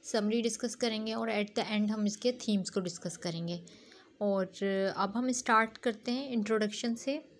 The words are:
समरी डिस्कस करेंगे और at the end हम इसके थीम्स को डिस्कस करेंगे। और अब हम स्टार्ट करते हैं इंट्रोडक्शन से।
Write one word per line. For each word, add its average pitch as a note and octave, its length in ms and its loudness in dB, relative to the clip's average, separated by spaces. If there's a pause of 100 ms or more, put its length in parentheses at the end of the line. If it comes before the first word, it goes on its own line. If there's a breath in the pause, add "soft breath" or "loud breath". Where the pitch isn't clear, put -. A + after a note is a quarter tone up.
समरी A3 380 2
डिस्कस A3+ 340 -2
करेंगे A3 380 -2
और A3+ 160 -2
at G#3 200 0
the - 140 0
end G#3 260 2
हम G#3+ 160 0
इसके G#3 260 2
थीम्स G#3 380 0
को G3+ 100 0
डिस्कस F3+ 380 -6
करेंगे। E3+ 460 -6 (580 loud breath)
और G3 260 2 (500)
अब G3 180 0
हम B3+ 160 0
स्टार्ट A3+ 460 4
करते - 340 -2
हैं C4+ 180 -2
इंट्रोडक्शन A3 680 0
से। C#4+ 300 -4 (140)